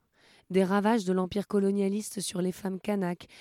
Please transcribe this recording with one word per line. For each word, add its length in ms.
des 140
ravages 400
de 80
l'empire 340
colonialiste 720
sur 220
les 80
femmes 300
kanaks, 480